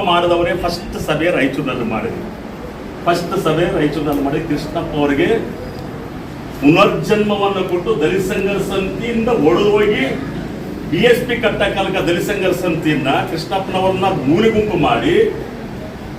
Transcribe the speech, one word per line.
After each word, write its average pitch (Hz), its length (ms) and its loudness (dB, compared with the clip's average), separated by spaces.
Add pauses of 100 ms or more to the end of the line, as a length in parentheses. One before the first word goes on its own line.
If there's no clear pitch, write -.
(100)
ಮಾಡಿದವರೇ 175 420 2 (120)
ಫಸ್ಟ್ - 320 -4 (100)
ಸಭೆ 156 300 0
ರಾಯಚೂರಿನಲ್ಲಿ 131 580 0
ಮಾಡಿದ್ವಿ. 110 300 -4 (840)
ಫಸ್ಟ್ 175 280 0 (120)
ಸಭೆ 160 200 2 (100)
ರಾಯಚೂರಿನಲ್ಲಿ 147 500 0
ಮಾಡಿ 151 220 0
ಕೃಷ್ಣಪ್ಪ 165 440 -4 (100)
ಅವರಿಗೆ 143 260 2 (1300)
ಪುನರ್ಜನ್ಮವನ್ನು 196 1080 4
ಕೊಟ್ಟು 175 200 0 (100)
ದಲಿತ 180 300 2
ಸಂಘರ್ಷ 196 420 0
ಸಮಿತಿಯಿಂದ 226 560 -2 (180)
ಒಡೆದು 202 300 4
ಹೋಗಿ 208 260 2 (880)
ಬಿ 175 100 0 (100)
ಎಸ್ 226 180 4
ಪಿ 240 60 -2 (100)
ಕಟ್ಟ 202 160 0 (160)
ಕಾಲಕ 190 200 0 (120)
ದಲಿತ 175 220 0
ಸಂಘರ್ಷ 185 340 0
ಸಮಿತಿಯನ್ನ 151 460 0 (200)
ಕೃಷ್ಣಪ್ಪನವ್ರನ್ನ 185 800 0 (200)
ಮೂಲೆ 214 280 6
ಗುಂಪು 190 220 2 (100)
ಮಾಡಿ 156 260 2 (1040)